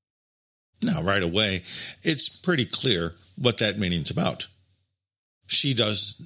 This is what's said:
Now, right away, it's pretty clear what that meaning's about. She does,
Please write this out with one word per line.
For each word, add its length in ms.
Now, 200
right 180
away, 400
it's 260
pretty 380
clear 480
what 240
that 180
meaning's 320
about. 380
She 280
does, 400